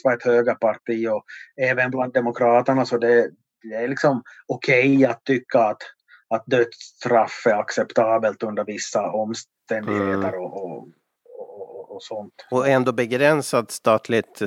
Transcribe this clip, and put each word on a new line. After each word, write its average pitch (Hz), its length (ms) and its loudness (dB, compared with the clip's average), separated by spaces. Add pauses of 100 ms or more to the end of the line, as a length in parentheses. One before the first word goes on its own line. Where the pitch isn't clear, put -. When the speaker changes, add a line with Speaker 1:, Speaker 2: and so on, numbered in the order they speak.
Speaker 1:
vara 127 100 2
ett 117 100 -8
högerparti, 117 840 0
och 107 160 -4 (360)
även 127 300 0
bland 127 220 -4
Demokraterna 123 760 2
så 120 120 -2
det, 117 320 4 (320)
det 110 140 -12
är 117 120 -4
liksom 135 340 2 (260)
okej 135 580 4
att 120 180 -6
tycka 127 360 2
att, 110 220 0 (520)
att 110 120 -2
dödsstraff - 1000 0
är 113 80 4
acceptabelt 110 880 0
under 107 220 -4
vissa 104 460 -6
omständigheter 104 1160 -4
Speaker 2:
Mm. 92 120 -6
Speaker 1:
och, 90 240 -10
och, 82 120 -12 (600)
och, 104 220 -16
och, 95 360 -16
och 95 60 -16
sånt. 104 300 -12 (180)
Speaker 2:
Och 127 180 0
ändå 131 240 2
begränsat 127 800 0
statligt - 760 0